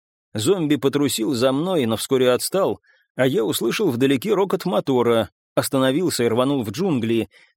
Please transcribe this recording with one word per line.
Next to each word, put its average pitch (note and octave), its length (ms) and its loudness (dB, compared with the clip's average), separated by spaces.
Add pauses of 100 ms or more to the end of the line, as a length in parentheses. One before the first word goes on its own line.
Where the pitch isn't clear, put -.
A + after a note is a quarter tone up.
(340)
Зомби D3 420 0
потрусил C#3 580 0
за B2+ 180 2
мной, D#3 340 0
но A2 120 0
вскоре B2+ 340 2
отстал, C3 480 0 (360)
а B2+ 100 2
я E3+ 180 2
услышал G3+ 460 -2
вдалеке C3+ 440 0
рокот F#3 320 -2
мотора, B2 640 0 (260)
остановился C3 680 0
и A#2 40 2
рванул B2+ 360 0
в G2+ 60 -6
джунгли, A#2 580 -2 (300)